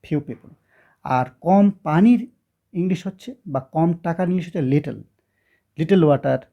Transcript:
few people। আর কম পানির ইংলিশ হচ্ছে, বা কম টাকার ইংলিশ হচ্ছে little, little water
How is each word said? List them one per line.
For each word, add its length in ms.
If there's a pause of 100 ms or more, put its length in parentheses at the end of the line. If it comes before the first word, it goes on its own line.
few 160
people। 340 (500)
আর 220 (160)
কম 300 (120)
পানির 460 (440)
ইংলিশ 340
হচ্ছে, 280 (120)
বা 120
কম 340
টাকার 360
ইংলিশ 160
হচ্ছে 160
little, 400 (760)
little 260
water 360 (140)